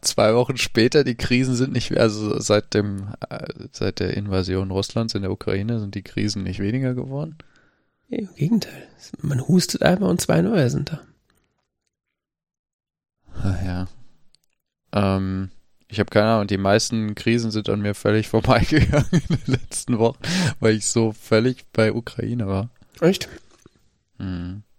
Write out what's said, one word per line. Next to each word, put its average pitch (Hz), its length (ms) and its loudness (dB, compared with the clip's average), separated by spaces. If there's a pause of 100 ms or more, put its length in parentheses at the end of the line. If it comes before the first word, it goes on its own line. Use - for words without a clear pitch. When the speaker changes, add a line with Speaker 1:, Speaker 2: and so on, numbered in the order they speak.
Speaker 1:
Zwei 110 300 4
Wochen 123 220 2
später, 123 480 4
die 123 100 -2
Krisen 127 400 0
sind 131 180 0
nicht, - 240 -2
also 107 440 0
seit 107 340 2
dem, 101 400 -2 (160)
äh, - 160 -10 (240)
seit - 300 -4
der 95 140 -2
Invasion 95 580 -2
Russlands 110 420 -2
in 101 80 -4
der 95 80 -4
Ukraine 104 480 -4
sind 101 160 -6
die 101 80 -8
Krisen 101 400 -4
nicht 92 160 -6
weniger 127 360 -2
geworden. 135 440 -8 (720)
Speaker 2:
Ja, - 100 -4
im 202 160 -10
Gegenteil. - 540 -2 (320)
Man 143 260 -2
hustet - 360 2
einmal 185 280 4
und 180 100 0
zwei 165 220 2
neue 190 280 2
sind 143 200 -4
da. 160 100 -10 (2250)
Speaker 1:
Ach 95 280 -2
ja. 92 240 -4 (1040)
Ähm, 95 580 0 (360)
ich 107 140 -4
hab 98 100 0
keine 107 200 4
Ahnung, 104 180 2
die 101 100 0
meisten 107 560 2
Krisen 117 380 0
sind 107 160 -4
an 107 120 0
mir 101 140 -2
völlig 107 340 2
<laughs> - 0 -
vorbeigegangen 127 840 4
in 175 240 0
den - 180 -2
letzten - 460 -4
Wochen, 117 180 2 (400)
weil 110 160 4
ich 104 140 0
so 113 240 2
völlig 117 600 0
bei 110 200 4
Ukraine 113 560 -4
war. 98 220 -2 (300)
Speaker 2:
Echt? 185 280 2 (880)
Speaker 1:
Mhm. 95 460 -8 (140)